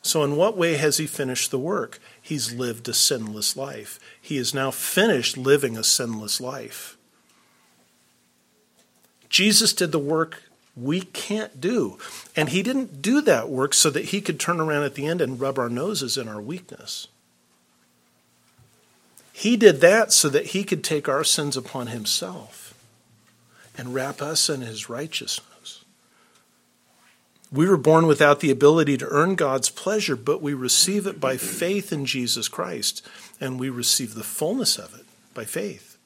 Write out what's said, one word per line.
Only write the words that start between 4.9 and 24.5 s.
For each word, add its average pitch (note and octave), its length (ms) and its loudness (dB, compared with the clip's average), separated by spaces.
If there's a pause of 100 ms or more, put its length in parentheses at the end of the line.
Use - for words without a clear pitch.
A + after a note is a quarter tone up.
living C3 400 4
a A2 60 -4
sinless A2 560 0
life. B2+ 580 -12 (2250)
Jesus G#3 460 4
did E3+ 180 0
the D#3 80 0
work D#3+ 440 -2 (320)
we D3 260 -2
can't G#3 580 -8
do. E3 400 -2 (360)
And D3+ 140 2
he F#3 140 0
didn't A#3+ 380 -4
do B3+ 200 4
that D#3+ 280 4
work C3+ 240 0
so - 160 4
that C#3+ 160 -2
he G3 160 -4
could E3 180 -4
turn F3 220 -2
around D3+ 220 0
at C#3+ 120 -4
the C#3+ 100 -6
end E3+ 140 -2
and C3 200 -2
rub C3+ 200 -2
our A#2+ 100 0
noses C#3 480 -4
in A2+ 120 -8
our G#2 120 -10
weakness. - 680 -12 (2250)
He A3+ 240 2
did F#3+ 240 8
that G3+ 320 6
so - 160 4
that C#3 180 0
he G3 160 -4
could F#3+ 200 -4
take D3 260 -4
our C#3+ 160 0
sins C#3+ 320 0
upon A#2+ 300 -8
himself G#2+ 880 -8 (1040)
and B2 160 -10
wrap C3+ 280 -6
us D3 280 -2
in C3+ 120 -4